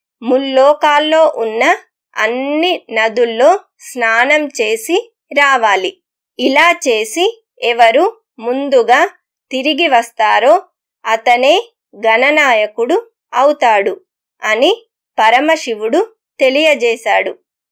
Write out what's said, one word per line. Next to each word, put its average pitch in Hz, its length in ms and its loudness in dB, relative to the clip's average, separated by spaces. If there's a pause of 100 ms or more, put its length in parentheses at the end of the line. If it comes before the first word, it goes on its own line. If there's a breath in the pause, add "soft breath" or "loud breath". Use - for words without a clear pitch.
(220)
ముల్లోకాల్లో 294 1120 2
ఉన్న 233 420 -2 (380)
అన్ని 269 760 -4
నదుల్లో 226 680 0 (200)
స్నానం 254 680 -2
చేసి 240 640 -4 (240)
రావాలి. 226 600 0 (420)
ఇలా 285 320 2
చేసి 302 720 -4 (160)
ఎవరు 240 580 2 (220)
ముందుగా 254 680 0 (420)
తిరిగి 277 360 -2
వస్తారో 233 760 2 (440)
అతనే 247 640 0 (360)
గణనాయకుడు 254 1000 0 (260)
అవుతాడు 233 680 0 (400)
అని 240 440 0 (340)
పరమశివుడు 254 920 0 (260)
తెలియజేశాడు. 233 1000 0 (320)